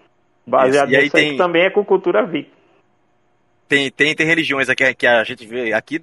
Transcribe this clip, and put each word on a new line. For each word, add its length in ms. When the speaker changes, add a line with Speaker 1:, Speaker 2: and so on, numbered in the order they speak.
Speaker 1:
baseado 440
Speaker 2:
Isso. 40
E 20
aí 80
Speaker 1:
nisso 120
aí, 80
Speaker 2:
tem 80
Speaker 1:
que 60
também 260
é 60
com 140
cultura 400
viking. 280
Speaker 2:
Tem, 240
tem, 240
tem 120
religiões 420
aqui 260
que 120
a 180
gente 220
vê, 260
aqui 300